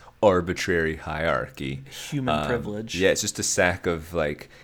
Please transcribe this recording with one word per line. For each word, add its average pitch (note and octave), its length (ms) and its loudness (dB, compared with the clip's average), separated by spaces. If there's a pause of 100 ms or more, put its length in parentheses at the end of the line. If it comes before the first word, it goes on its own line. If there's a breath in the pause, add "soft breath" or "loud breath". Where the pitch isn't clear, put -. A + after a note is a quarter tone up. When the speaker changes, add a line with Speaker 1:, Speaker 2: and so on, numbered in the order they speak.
(200 loud breath)
Speaker 1:
arbitrary F2 760 2
hierarchy? C#2+ 880 -4 (260)
Speaker 2:
Human C3+ 240 -2
Speaker 1:
Um, - 140 0
Speaker 2:
privilege. A2 480 -6
Speaker 1:
yeah, F#2 140 6
it's D#2 100 2
just - 180 -4
a G#2 60 -4
sack F2+ 420 2
of, E2+ 260 -2
like, D2+ 360 -2 (160 loud breath)